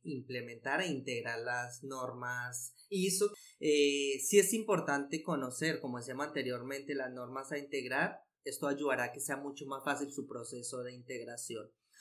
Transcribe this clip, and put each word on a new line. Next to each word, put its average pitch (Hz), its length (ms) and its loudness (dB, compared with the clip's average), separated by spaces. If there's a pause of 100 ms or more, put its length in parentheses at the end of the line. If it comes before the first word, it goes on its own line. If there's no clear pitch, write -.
implementar 127 800 -2
e 185 60 0
integrar 123 500 -2
las 123 460 -4
normas 123 920 -6 (160)
iso. 196 420 4 (280)
Eh, 143 600 6
sí 202 160 8
es 196 140 10
importante 160 680 2
conocer, 147 580 0
como 123 180 -4
decíamos 127 280 -4
anteriormente, 135 680 -4
las 131 180 -2
normas 131 400 -8
a 147 60 -2
integrar. 139 640 0 (220)
Esto 139 240 -2
ayudará 139 380 4
a 120 80 -2
que 139 80 -10
sea 139 160 -2
mucho 139 300 -8
más 135 180 -6
fácil 143 280 0
su 123 140 -6
proceso 120 560 -8
de 123 100 -8
integración. 120 800 -8 (300)